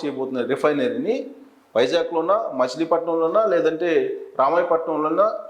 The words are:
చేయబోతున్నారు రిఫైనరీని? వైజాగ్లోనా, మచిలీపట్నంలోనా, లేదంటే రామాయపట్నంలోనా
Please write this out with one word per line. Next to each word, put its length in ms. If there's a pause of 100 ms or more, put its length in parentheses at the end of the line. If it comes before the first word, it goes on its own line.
చేయబోతున్నారు 420
రిఫైనరీని? 800 (480)
వైజాగ్లోనా, 840
మచిలీపట్నంలోనా, 840
లేదంటే 760 (200)
రామాయపట్నంలోనా 1000 (100)